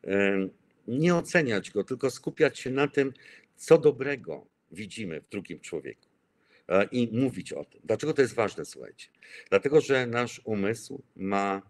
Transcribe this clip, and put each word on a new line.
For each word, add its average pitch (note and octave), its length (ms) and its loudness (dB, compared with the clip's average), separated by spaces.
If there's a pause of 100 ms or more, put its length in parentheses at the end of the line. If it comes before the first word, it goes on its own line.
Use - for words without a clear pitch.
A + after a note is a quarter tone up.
e, G2 440 2 (400)
nie D#3+ 280 2
oceniać C3+ 560 0
go, G2+ 120 0
tylko C3 280 -2
skupiać - 480 0
się B2+ 100 -8
na C#3 180 0
tym, C3+ 260 0 (420)
co - 220 8
dobrego C3 720 0 (240)
widzimy F2+ 500 -10
w - 80 -20
drugim F2 300 -10
człowieku, - 480 -12 (600)
e, G2 240 4
i A#2+ 200 0
mówić A#2 420 -2
o D2 120 -10
tym? - 180 -20
Dlaczego D3 300 -2
to C#3 80 2
jest A#2+ 120 2
ważne, F#2+ 320 -2
słuchajcie? - 420 -18 (420)
Dlatego, C#3 320 4
że C3 260 2
nasz A#2+ 360 -4
umysł A2+ 580 -4 (140)
ma G2 540 -2